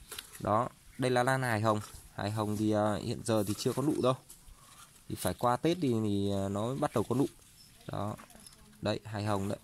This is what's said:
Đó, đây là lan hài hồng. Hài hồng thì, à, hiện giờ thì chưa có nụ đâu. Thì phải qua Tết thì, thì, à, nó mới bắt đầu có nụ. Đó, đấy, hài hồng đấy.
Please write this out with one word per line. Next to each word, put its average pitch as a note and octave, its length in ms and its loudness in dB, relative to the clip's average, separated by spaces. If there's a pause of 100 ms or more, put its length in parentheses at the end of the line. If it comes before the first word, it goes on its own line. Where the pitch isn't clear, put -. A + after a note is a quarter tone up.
(400)
Đó, G#2+ 280 2 (300)
đây B2+ 120 0
là B2 120 4
lan C3 200 2
hài A2+ 180 0
hồng. G#2+ 200 4 (340)
Hài G2+ 160 -4
hồng G#2+ 260 -2
thì, G#2+ 140 0
à, G#2 240 2
hiện F#2+ 300 -6
giờ A2 220 2
thì G#2 120 0
chưa B2+ 140 0
có B2+ 100 -2
nụ D3+ 200 0
đâu. B2+ 120 4 (920)
Thì - 60 -8
phải F#2 200 -2
qua A#2+ 220 2
Tết E3 260 2
thì, B2+ 120 4 (100)
thì, G2+ 280 2
à, G2 160 0
nó G2+ 180 -2
mới C3 100 -4
bắt D3 180 0
đầu A2 100 2
có A#2 100 -2
nụ. C#3 120 4 (600)
Đó, G2+ 300 -6 (640)
đấy, G#2 220 -2
hài G#2+ 200 -6
hồng G2+ 240 0
đấy. G#2 160 -4